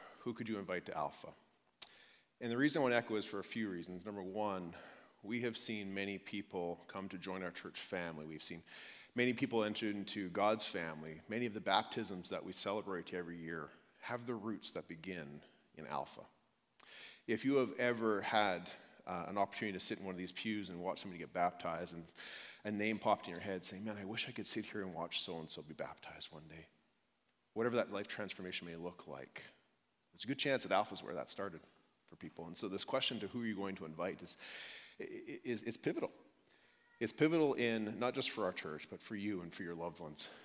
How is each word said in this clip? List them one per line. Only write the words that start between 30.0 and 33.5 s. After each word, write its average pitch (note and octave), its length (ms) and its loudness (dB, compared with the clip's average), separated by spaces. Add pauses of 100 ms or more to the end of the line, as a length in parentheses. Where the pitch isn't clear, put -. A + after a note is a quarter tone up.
it's - 100 -10
a - 20 -10
good C3+ 120 -2
chance C3+ 260 4
that F#2+ 60 0
Alpha's G2 320 4
where - 120 -4
that D2 160 -2
started F#2+ 300 -4 (500)
for E2 60 -18
people. D#2+ 300 -10
And E2+ 100 -8
so A2 120 0
this F#2+ 160 0
question C3 360 2
to G2+ 80 -2
who A#2 140 -2
are A#2 40 0
you A2 80 2